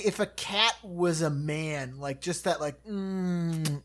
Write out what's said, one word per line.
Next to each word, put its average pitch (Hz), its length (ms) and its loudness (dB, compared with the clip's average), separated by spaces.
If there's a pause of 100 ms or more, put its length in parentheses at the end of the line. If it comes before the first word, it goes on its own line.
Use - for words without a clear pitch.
if 208 140 2
a 202 80 2
cat 208 560 2
was 175 400 2
a 156 80 2
man, 147 680 -4
like, 139 240 -6
just 175 220 -4
that, 175 180 0
like, 147 240 -4
mm, 175 1000 0